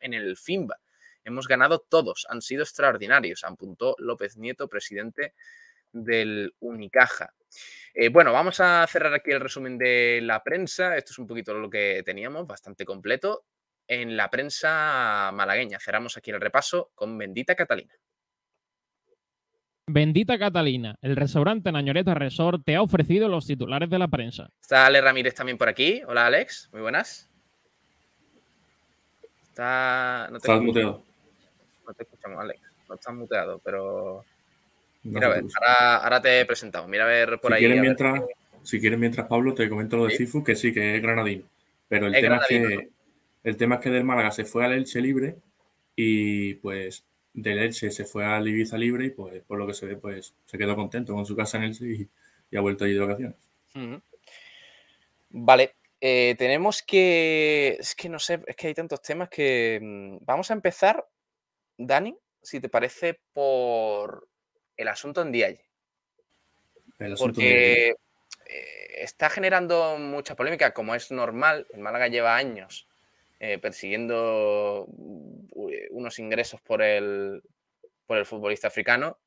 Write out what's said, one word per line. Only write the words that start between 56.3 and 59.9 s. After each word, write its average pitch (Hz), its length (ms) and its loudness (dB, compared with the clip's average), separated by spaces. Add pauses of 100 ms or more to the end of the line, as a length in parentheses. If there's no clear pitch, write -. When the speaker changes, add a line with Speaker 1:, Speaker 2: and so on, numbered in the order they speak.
Speaker 1:
tenemos 151 440 2
que, 160 960 4
es - 140 -10
que - 140 -12
no 160 100 -10
sé, 170 280 -4
es - 100 -12
que 165 120 -6
hay 151 60 -4
tantos 160 280 -6
temas 170 260 -8
que, 120 520 0
mm, 101 440 -14